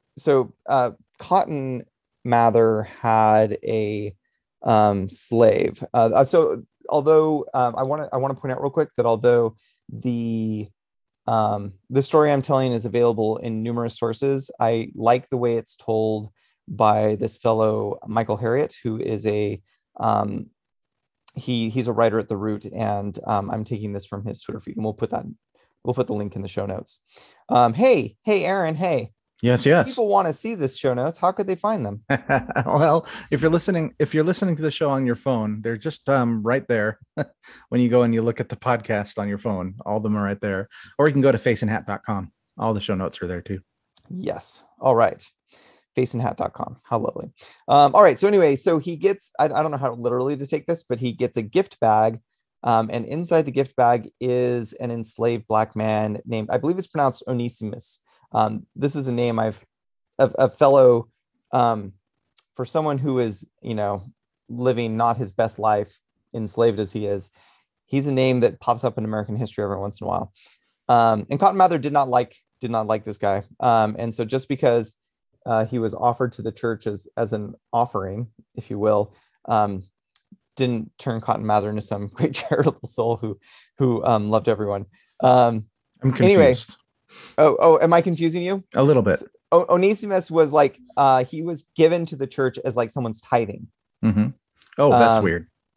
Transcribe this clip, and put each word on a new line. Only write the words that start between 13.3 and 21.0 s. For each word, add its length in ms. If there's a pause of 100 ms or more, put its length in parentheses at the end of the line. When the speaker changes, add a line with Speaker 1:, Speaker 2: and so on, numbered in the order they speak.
Speaker 1:
in 260
numerous 340
sources, 520 (100)
I 360
like 340
the 80
way 200
it's 180
told 540 (380)
by 480
this 220
fellow, 720
Michael 300
Harriot, 460
who 160
is 260
a, 360 (380)
um, 500 (880)